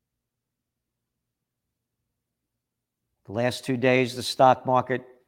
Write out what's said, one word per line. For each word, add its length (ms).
The 80
last 320
two 100
days, 400
the 80
stock 420
market 400